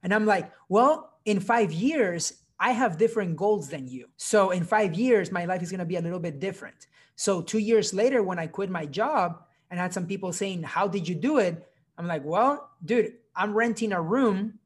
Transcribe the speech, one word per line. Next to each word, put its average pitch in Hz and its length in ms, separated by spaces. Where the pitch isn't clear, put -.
And 185 100
I'm 214 120
like, 202 260
"Well, 262 460
in 208 160
five 220 320
years, 190 720
I 214 140
have 214 240
different 208 400
goals 196 320
than 139 180
you. 127 300
So 196 340
in 180 140
five 202 300
years, 220 360
my 175 140
life 180 180
is 170 80
gonna 185 140
be 170 100
a 170 60
little 175 180
bit 160 220
different." - 460
So 190 260
two 214 180
years 214 340
later, 226 300
when 185 160
I 165 80
quit 190 240
my 165 160
job 185 560
and 175 100
I 180 40
had 180 100
some 180 140
people 190 260
saying, 190 300
"How 175 240
did 180 200
you 180 60
do 247 240
it?" 175 320
I'm 170 100
like, 156 180
"Well, 247 460
dude, 202 300
I'm 208 180
renting 226 380
a 180 100
room 208 640